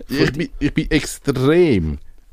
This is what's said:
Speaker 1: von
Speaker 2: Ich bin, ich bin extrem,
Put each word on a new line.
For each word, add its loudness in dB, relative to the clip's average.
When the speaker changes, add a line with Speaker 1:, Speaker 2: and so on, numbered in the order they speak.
Speaker 1:
von -6
Speaker 2:
Ich 0
bin, -6
ich -2
bin -2
extrem, 2